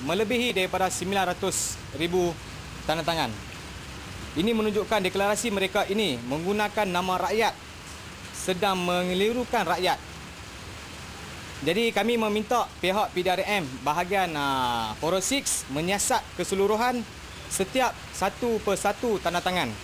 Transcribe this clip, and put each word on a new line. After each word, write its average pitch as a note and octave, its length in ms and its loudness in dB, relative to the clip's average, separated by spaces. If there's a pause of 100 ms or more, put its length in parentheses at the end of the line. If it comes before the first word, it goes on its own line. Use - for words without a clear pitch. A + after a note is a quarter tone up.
melebihi A3 480 2
daripada F#3 320 2
sembilan F#3 480 0
ratus - 400 0 (240)
ribu F3 320 4 (560)
tanda D#3 160 0
tangan. D#3+ 240 2 (1040)
Ini F3 160 2
menunjukkan G#3+ 640 2
deklarasi G3+ 400 2
mereka F#3+ 320 2
ini F#3 400 2
menggunakan G3+ 640 0
nama F3+ 400 0
rakyat, G#3 240 2 (800)
sedang F#3 480 0
mengelirukan F3+ 880 2
rakyat. F3 320 2 (1700)
Jadi, A3+ 240 4
kami A3 240 2
meminta G#3+ 480 2 (160)
pihak F#3 320 2
P F3+ 80 -2
D F3 80 2
R F#3 160 2
M F#3 240 0 (160)
bahagian, F3 480 2
ah, B2 720 0
Poros F#3 240 2
Six - 400 -2
menyiasat E3+ 640 0
keseluruhan G#3+ 720 2 (480)
setiap A#3 400 2 (240)
satu A3 480 0
persatu G3+ 560 2
tanda E3+ 240 0
tangan. F3+ 240 2 (160)